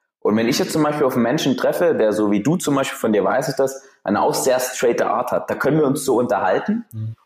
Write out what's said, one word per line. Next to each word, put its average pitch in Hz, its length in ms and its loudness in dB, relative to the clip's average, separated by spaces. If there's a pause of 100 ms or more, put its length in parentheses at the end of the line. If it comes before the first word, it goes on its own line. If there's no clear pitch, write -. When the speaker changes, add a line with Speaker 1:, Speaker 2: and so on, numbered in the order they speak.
(200)
Speaker 1:
Und 104 160 0
wenn 117 120 2
ich 143 100 0
jetzt 185 140 -2
zum 156 100 2
Beispiel 147 240 2
auf 165 80 0
einen 117 80 2
Menschen 127 340 0
treffe, 143 380 2
der 107 180 2
so 107 180 0
wie 104 120 0
du 156 140 0
zum 147 180 -2
Beispiel, 135 240 -2
von 113 140 0
dir 98 120 2
weiß 127 240 0
ich 135 80 -6
das, 135 260 -2 (220)
eine 101 180 0
auch 147 120 0
sehr 127 260 0
straighte - 480 0
Art 117 220 -2
hat, 90 200 -2
da 104 40 -4
können - 240 0
wir 151 80 4
uns - 180 -2
so 120 140 2
unterhalten 190 720 0
Speaker 2:
Mhm. 110 220 -8 (120)